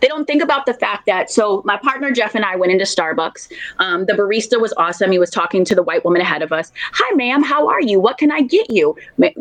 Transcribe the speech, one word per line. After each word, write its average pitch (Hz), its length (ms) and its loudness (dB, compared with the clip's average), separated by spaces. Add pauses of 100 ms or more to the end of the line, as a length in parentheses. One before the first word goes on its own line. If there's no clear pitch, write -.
They 247 60 6
don't 302 180 -6
think 294 160 0
about 285 240 0
the 240 80 0
fact 208 320 -6
that, - 240 -2
so 208 340 0
my 202 140 0
partner 269 340 -2
Jeff 226 220 -2
and 220 100 0
I 190 100 -2
went 180 160 0
into 190 140 2
Starbucks. 165 640 -4 (280)
Um, 185 260 -2
the 196 80 2
barista 220 480 0
was 220 160 -2
awesome. 175 340 0
He 185 80 2
was 175 120 2
talking 180 340 0
to 196 100 -2
the 180 80 4
white 165 220 -2
woman 175 160 2
ahead 160 220 -2
of 160 100 -6
us. 165 180 -4 (220)
"Hi, 427 220 0
ma'am, 262 280 0
how 285 260 0
are - 120 0
you? 208 180 2
What 226 200 2
can 302 120 2
I 302 120 2
get 339 280 0
you?" 156 240 2 (220)
Ma-, - 140 4 (100)